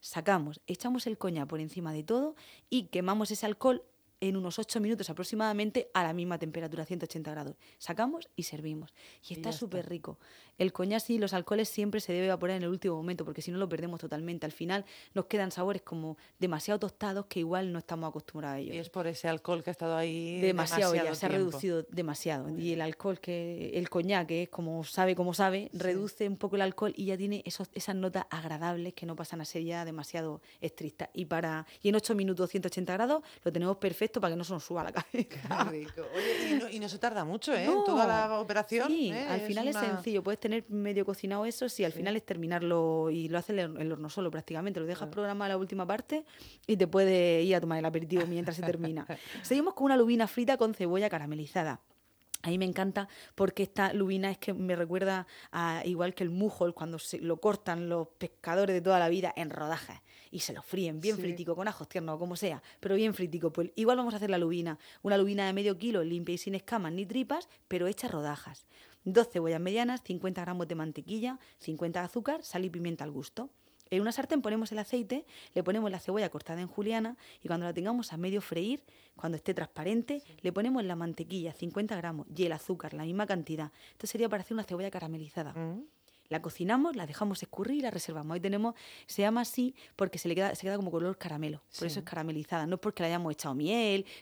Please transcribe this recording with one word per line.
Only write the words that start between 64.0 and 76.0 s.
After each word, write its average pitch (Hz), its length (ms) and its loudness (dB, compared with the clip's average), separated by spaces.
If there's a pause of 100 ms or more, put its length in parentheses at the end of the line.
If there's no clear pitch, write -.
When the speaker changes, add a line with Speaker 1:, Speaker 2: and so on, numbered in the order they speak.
Speaker 1:
a - 20 -4
hacer 202 140 0
la 185 80 4
lubina, 170 400 0 (240)
una 196 160 4
lubina 196 280 4
de 190 60 2
medio 196 240 2
kilo, 208 260 2
limpia 170 320 -2
y 175 40 -2
sin 196 160 -4
escamas 190 380 -2
ni 185 120 -2
tripas, 254 420 -2 (220)
pero 180 200 2
hecha 208 180 -4
a 240 40 -2
rodajas. 147 540 -4 (400)
Dos 220 260 8
cebollas 165 300 2
medianas, 233 420 0
cincuenta 185 380 -4
gramos 175 260 -2
de 165 100 -4
mantequilla, 208 640 -4 (200)
cincuenta 170 420 -2
de 180 60 -2
azúcar, 285 360 -2
sal 185 220 -4
y 190 60 -2
pimienta 170 340 -4
al 151 60 -6
gusto. 151 400 -8 (420)
En 190 100 4
una 226 100 2
sartén 277 280 0
ponemos 220 300 0
el 214 80 -4
aceite, 247 480 -2 (260)
le 185 120 2
ponemos 208 260 2
la 185 80 -4
cebolla 196 320 0